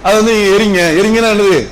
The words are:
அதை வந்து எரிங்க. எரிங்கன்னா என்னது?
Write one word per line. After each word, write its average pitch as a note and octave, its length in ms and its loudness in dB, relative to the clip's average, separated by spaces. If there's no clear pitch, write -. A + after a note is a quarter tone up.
அதை G3+ 140 0
வந்து G#3+ 420 0
எரிங்க. F#3 460 0
எரிங்கன்னா A3+ 260 0
என்னது? G3 420 0